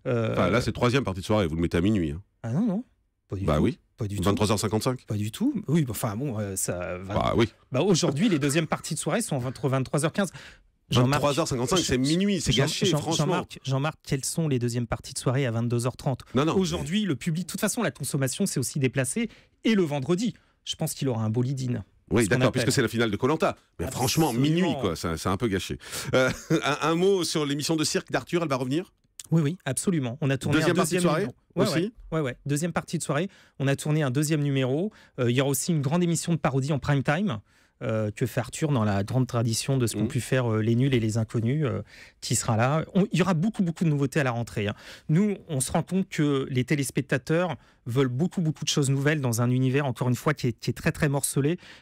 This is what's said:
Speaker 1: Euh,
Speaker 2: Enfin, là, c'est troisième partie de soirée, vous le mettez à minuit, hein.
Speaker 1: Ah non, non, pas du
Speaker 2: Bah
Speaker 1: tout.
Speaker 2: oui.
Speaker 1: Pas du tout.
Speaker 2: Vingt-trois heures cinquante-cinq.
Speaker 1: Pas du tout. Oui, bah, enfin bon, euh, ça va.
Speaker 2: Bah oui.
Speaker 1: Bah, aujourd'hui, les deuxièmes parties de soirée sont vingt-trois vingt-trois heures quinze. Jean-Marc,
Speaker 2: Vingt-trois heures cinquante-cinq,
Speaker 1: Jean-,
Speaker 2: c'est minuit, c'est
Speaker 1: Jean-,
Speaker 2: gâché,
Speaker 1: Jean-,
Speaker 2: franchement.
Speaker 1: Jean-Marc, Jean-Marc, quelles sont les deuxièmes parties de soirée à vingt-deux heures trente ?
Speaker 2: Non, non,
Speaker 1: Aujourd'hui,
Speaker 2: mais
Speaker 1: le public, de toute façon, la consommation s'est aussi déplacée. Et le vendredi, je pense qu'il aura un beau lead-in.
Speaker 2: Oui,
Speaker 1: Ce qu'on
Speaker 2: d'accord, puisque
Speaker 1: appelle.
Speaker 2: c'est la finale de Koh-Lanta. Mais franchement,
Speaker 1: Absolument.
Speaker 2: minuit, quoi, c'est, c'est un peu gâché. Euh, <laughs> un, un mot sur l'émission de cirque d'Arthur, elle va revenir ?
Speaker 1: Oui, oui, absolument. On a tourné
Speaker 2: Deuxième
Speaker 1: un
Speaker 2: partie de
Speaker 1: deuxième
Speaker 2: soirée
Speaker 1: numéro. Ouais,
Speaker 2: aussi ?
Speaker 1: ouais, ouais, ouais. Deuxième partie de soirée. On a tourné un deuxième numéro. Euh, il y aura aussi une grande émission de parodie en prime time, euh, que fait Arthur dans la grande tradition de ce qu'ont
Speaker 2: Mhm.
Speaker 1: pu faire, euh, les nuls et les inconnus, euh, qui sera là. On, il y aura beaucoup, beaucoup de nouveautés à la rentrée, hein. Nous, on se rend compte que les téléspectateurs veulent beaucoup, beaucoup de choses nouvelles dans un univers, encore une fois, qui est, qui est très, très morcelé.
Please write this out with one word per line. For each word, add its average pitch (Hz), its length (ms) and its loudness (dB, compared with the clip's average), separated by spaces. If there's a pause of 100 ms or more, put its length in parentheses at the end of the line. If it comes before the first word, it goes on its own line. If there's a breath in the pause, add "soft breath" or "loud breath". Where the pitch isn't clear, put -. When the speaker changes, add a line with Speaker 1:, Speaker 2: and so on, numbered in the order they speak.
Speaker 1:
Euh, 113 240 0
Speaker 2:
Enfin, 110 180 2
là, 113 120 4
c'est 113 100 -2
troisième 123 320 2
partie 92 180 -4
de - 60 -10
soirée, 107 180 2
vous 78 100 -2
le 82 60 0
mettez 85 160 2
à 85 40 2
minuit, 95 280 2
hein. 80 140 -8 (180)
Speaker 1:
Ah 113 120 -6
non, 196 120 2
non, 208 180 0 (440)
pas - 80 -8
du 95 100 -4
Speaker 2:
Bah 76 120 4
Speaker 1:
tout. 76 80 4
Speaker 2:
oui. - 120 -2 (200)
Speaker 1:
Pas 107 100 -4
du 101 100 -6
tout. 92 60 -2
Speaker 2:
Vingt-trois - 280 2
heures 208 80 0
cinquante-cinq. 190 460 -2
Speaker 1:
Pas 110 100 -4
du 104 160 -2
tout. 247 360 -2
Oui, 156 160 2
bah, 120 80 -2
enfin 101 260 -4
bon, 120 220 -4
euh, 98 160 -6
ça 90 420 -4
va. 95 160 -8
Speaker 2:
Bah 58 240 0
oui. 113 120 2 (220)
Speaker 1:
Bah, 127 120 0
aujourd'hui, 165 440 2
les 170 120 2
deuxièmes 147 280 0
parties - 280 -6
de - 40 -4
soirée 180 220 -2
sont 156 160 -4
vingt-trois 123 320 -4
vingt-trois 135 360 0
heures 151 60 -2
quinze. 196 200 -2 (580 loud breath)
Jean-Marc, 123 220 4 (100)
Speaker 2:
Vingt-trois 143 180 2
heures 160 80 0
cinquante-cinq, 131 300 0
Speaker 1:
Jean-, 160 60 2
Speaker 2:
c'est 131 160 0
minuit, 170 420 2
c'est - 100 2
Speaker 1:
Jean-, - 120 4
Speaker 2:
gâché, 180 240 0
Speaker 1:
Jean-, 320 100 4
Speaker 2:
franchement. 151 280 0
Speaker 1:
Jean-Marc, 180 380 -2
Jean-Marc, 135 400 -2
quelles 135 220 -2
sont 165 220 -2
les 135 100 2
deuxièmes 120 300 -2
parties - 260 -8
de - 60 -8
soirée 135 260 0
à 117 60 0
vingt-deux 117 340 0
heures - 120 -4
trente ? - 260 -4 (100)
Speaker 2:
Non, 139 120 2
non, 160 100 2
Speaker 1:
Aujourd'hui, 170 460 0
Speaker 2:
mais 202 80 -2
Speaker 1:
le 143 60 0
public, 175 300 -4
de - 60 -10
toute - 100 -8
façon, 214 220 0
la 156 80 0
consommation 139 560 -2
s'est - 120 -4
aussi 139 200 -4
déplacée. 135 500 0 (340 loud breath)
Et 220 120 4
le 190 80 4
vendredi, 160 500 0 (320 soft breath)
je - 100 -6
pense - 180 -4
qu'il 139 160 -4
aura 113 140 0
un 110 60 0
beau 117 120 0
lead-in. 123 420 -4 (280)
Speaker 2:
Oui, 117 140 4
Speaker 1:
Ce - 40 0
qu'on 123 80 4
Speaker 2:
d'accord, 131 140 4
puisque 123 120 0
Speaker 1:
appelle. 127 100 2
Speaker 2:
c'est - 80 4
la 113 60 2
finale 113 240 0
de 98 60 0
Koh-Lanta. 151 380 2 (240 soft breath)
Mais 87 100 -6
franchement, 156 400 2
Speaker 1:
Absolument. 139 260 2
Speaker 2:
minuit, 180 260 2
quoi, 87 140 -2
c'est, 82 200 -4
c'est 92 140 -4
un 98 80 0
peu 123 100 0
gâché. 95 300 -4 (360 loud breath)
Euh, 127 160 4 (200)
<laughs> 160 140 2
un, 139 140 -2 (120)
un 165 60 2
mot 185 280 2
sur 156 220 -2
l'émission 143 300 -2
de 156 80 0
cirque - 280 -2
d'Arthur, 156 320 -2
elle 151 60 -2
va 139 80 0
revenir ? 135 340 -4 (400)
Speaker 1:
Oui, 165 100 6
oui, 151 240 0
absolument. 135 560 -2
On 139 80 2
a 135 80 2
tourné 147 220 0
Speaker 2:
Deuxième 165 160 2
Speaker 1:
un 170 60 4
Speaker 2:
partie 160 140 0
de - 20 2
Speaker 1:
deuxième 170 120 4
Speaker 2:
soirée 160 120 2
Speaker 1:
numéro. 233 140 -4 (200)
Ouais, 180 120 2
Speaker 2:
aussi ? 175 260 0 (180)
Speaker 1:
ouais, 160 80 0
ouais, - 20 0
ouais. 123 240 -4
Deuxième 147 280 -2
partie 175 260 -4
de - 40 -6
soirée. 160 260 0 (300 soft breath)
On 135 80 0
a 139 80 2
tourné 151 280 0
un 131 80 0
deuxième 147 300 0
numéro. 139 500 0 (280 loud breath)
Euh, 120 120 2
il 120 60 0
y 139 40 4
aura 135 80 2
aussi 139 220 0
une 156 100 2
grande 156 220 2
émission 170 300 0
de 160 60 2
parodie 139 340 0
en 135 60 0
prime 139 240 2
time, 170 360 0 (440 soft breath)
euh, 110 280 0
que - 140 -4
fait - 140 -4
Arthur 147 320 -2
dans 117 120 2
la 101 200 2
grande 120 240 0
tradition 117 500 0
de 123 100 2
ce - 80 -6
qu'ont 104 80 -2
Speaker 2:
Mhm. 107 40 2
Speaker 1:
pu 113 140 -2
faire, 127 300 0
euh, 110 100 2
les 113 140 2
nuls 131 180 2
et 120 60 4
les 110 180 0
inconnus, 120 480 0
euh, 104 160 -2 (400 loud breath)
qui - 140 -2
sera 117 200 0
là. 135 380 2
On, 196 180 4
il 151 80 2
y - 40 2
aura 185 100 2
beaucoup, 190 300 0
beaucoup 170 200 -2
de 160 60 4
nouveautés 143 300 0
à 143 40 2
la 127 80 0
rentrée, 117 360 -4
hein. - 80 -4 (340 loud breath)
Nous, 196 280 2 (100)
on 147 120 -4
se - 120 -4
rend 165 120 0
compte 185 260 -2
que 143 400 0
les 127 140 0
téléspectateurs 151 920 -2 (320 soft breath)
veulent 131 200 2
beaucoup, 147 340 -2
beaucoup 156 220 -2
de 147 60 -2
choses 139 200 2
nouvelles 139 320 0
dans 120 220 0
un 120 80 2
univers, 131 340 2
encore 123 240 -2
une 123 60 2
fois, 151 180 0
qui - 140 -2
est, 113 60 0
qui - 180 -4
est - 20 -4
très, - 180 -2
très - 160 0
morcelé. 143 500 0 (240 loud breath)